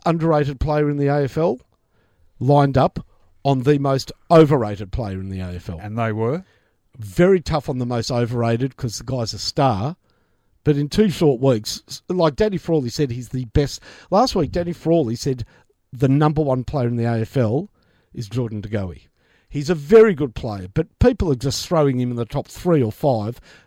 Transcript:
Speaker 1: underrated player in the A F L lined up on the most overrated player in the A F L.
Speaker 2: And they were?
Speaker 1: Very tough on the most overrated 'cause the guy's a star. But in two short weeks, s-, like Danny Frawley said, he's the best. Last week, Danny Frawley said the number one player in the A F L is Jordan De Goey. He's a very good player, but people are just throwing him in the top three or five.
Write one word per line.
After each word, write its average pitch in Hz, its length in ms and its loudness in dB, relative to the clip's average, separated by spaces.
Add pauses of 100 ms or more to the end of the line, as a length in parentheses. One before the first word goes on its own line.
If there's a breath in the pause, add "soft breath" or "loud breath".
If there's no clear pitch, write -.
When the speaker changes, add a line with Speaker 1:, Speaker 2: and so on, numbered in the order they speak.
Speaker 1:
underrated 156 540 0
player 151 300 0
in 147 80 -2
the 143 100 0
A 143 160 0
F 135 140 -6
L 190 220 -2 (800)
lined 139 380 4
up - 280 0 (400)
on 139 180 0
the 147 160 4
most 135 320 -2 (180)
overrated 120 600 4
player 98 280 -6
in 95 100 -10
the 95 100 -8
A 90 140 -8
F 87 160 -12
L. 82 100 -10
Speaker 2:
And 104 180 -10
they 113 140 -2
were? 117 320 -4 (540)
Speaker 1:
Very 170 440 2
tough 156 280 -4
on 131 100 -4
the 123 60 -2
most 120 260 -4
overrated 120 640 -2
'cause 113 220 -8
the - 80 -12
guy's 120 280 -6
a 101 60 -12
star. 131 560 0 (680)
But 151 100 4
in 143 140 -2
two 214 200 2
short 143 300 2
weeks, 123 480 0
s-, - 220 -16
like 165 260 0
Danny 214 220 0
Frawley 147 320 -2
said, 135 220 -4
he's 120 180 -10
the 127 160 -6
best. 143 360 -2 (300 loud breath)
Last 214 240 2
week, 175 160 0
Danny 175 220 -4
Frawley 160 420 0
said 127 300 -4 (480 soft breath)
the 131 160 0
number 151 320 2
one 127 240 -2
player 127 240 -4
in 120 80 -4
the 117 80 -2
A 117 140 0
F 110 180 -4
L 131 320 0 (440)
is 117 140 -10
Jordan 110 340 -6
De 104 60 -12
Goey. 98 400 -6 (400)
He's 147 220 -8
a 180 60 2
very 202 380 8
good 139 220 -4
player, 101 360 -8
but - 280 -4
people 214 320 4
are 131 40 2
just 123 320 -6
throwing 143 320 2
him 123 120 -2
in 120 60 -6
the 117 80 -4
top 139 220 -8
three 165 360 0
or 110 80 -2
five. 117 480 -2 (280 soft breath)